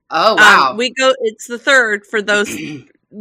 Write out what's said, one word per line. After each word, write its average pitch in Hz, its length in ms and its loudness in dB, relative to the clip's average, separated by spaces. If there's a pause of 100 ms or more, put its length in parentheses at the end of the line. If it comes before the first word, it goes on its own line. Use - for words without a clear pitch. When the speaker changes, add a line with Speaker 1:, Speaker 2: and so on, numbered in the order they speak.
Speaker 1:
Oh, 180 220 0
Speaker 2:
Um, 202 60 0
Speaker 1:
wow. 196 400 4
Speaker 2:
we 247 160 -4
go, 262 260 0
it's 220 280 -8
the 240 120 -10
third 226 460 0
for 214 160 -4
those 208 280 -2
Speaker 1:
<clears throat> - 60 -12
Speaker 2:
n-, 143 320 -14 (340)